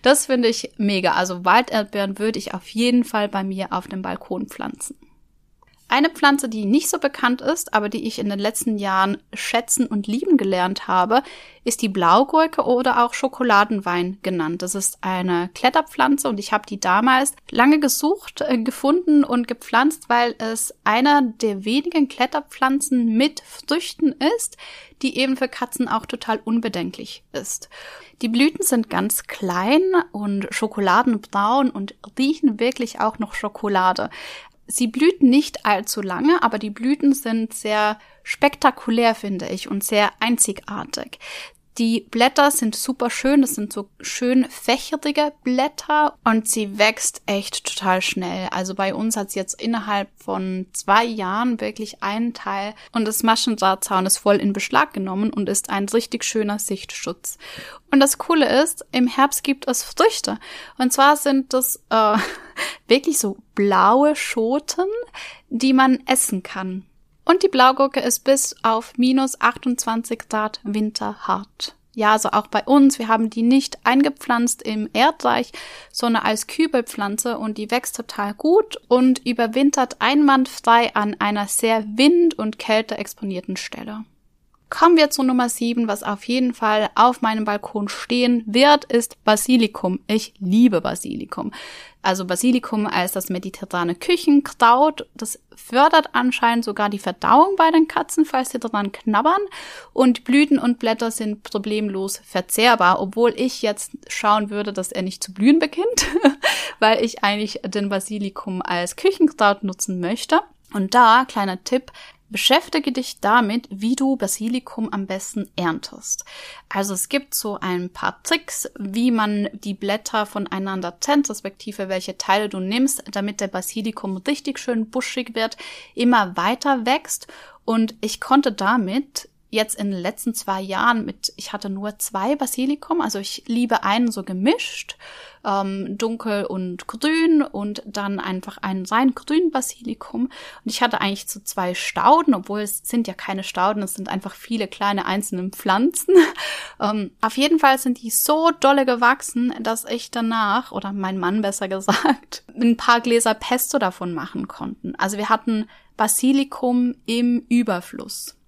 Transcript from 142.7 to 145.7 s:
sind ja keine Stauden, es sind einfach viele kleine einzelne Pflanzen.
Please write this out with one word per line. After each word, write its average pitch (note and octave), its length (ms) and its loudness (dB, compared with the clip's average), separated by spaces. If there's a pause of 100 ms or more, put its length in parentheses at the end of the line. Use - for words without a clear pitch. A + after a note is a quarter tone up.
sind A#3 240 -4
ja F#3+ 60 -10
keine F#3+ 300 -8
Stauden, G3+ 400 -2
es F#3 100 -8
sind - 160 -10
einfach F#3+ 240 -6
viele A3 340 -6
kleine G3+ 380 -2
einzelne F#3+ 440 -4
Pflanzen. A#3+ 680 0